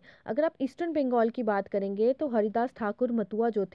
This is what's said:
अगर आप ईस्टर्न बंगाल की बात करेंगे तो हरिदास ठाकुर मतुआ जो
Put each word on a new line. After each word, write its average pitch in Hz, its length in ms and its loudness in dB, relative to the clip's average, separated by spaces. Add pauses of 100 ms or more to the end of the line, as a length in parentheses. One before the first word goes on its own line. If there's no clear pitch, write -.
(260)
अगर 269 200 0
आप 330 160 -2
ईस्टर्न 330 320 -2
बंगाल 247 360 2
की 240 140 -4
बात 202 240 0
करेंगे 202 460 0
तो 294 140 -2
हरिदास 226 480 0
ठाकुर 233 360 -2
मतुआ 226 380 0
जो 208 260 0